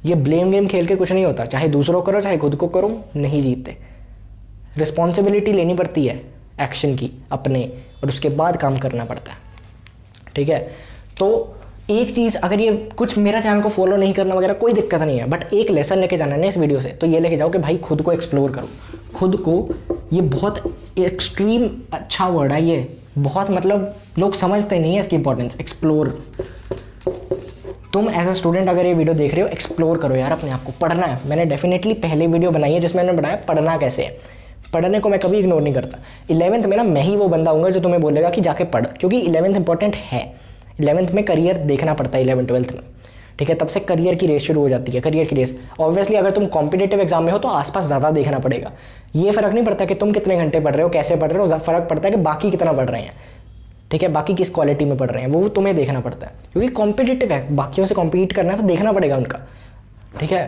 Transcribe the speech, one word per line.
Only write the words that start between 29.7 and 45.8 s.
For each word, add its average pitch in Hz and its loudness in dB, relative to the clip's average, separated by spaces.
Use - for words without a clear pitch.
करो 139 0
यार 131 0
अपने 156 -4
आप 127 -6
को, - -10
पढ़ना 170 0
है। 139 -4
मैंने 165 2
definitely 180 0
पहले 165 0
video 170 4
बनाई 151 2
है 175 2
जिसमें 175 0
मैंने 180 2
बनाया 156 0
पढ़ना 160 2
कैसे 135 -2
है, - -8
पढ़ने 185 2
को 208 0
मैं 196 2
कभी 196 2
ignore 175 2
नहीं 147 0
करता। - -4
इलेवंथ 185 2
में 202 2
ना 233 2
मैं 156 2
ही 190 2
वो 202 4
बंदा 160 2
हूँगा 165 4
जो 185 2
तुम्हें 175 2
बोलेगा 151 2
कि 175 0
जाके 170 0
पढ़, 123 0
क्योंकि 202 0
eleventh 175 2
important 175 0
है। - -6
इलेवंथ 160 2
में 196 0
career 175 2
देखना 147 0
पड़ता 135 -2
है, 131 2
इलेवंथ 127 2
ट्वेल्थ 123 0
में, - -12
ठीक 143 0
है? 160 2
तब 160 0
से 196 -2
career 180 2
की 175 0
race 147 2
शुरू 151 2
हो 139 4
जाती 127 0
है, 123 -2
career 160 2
की 156 -2
race। 127 0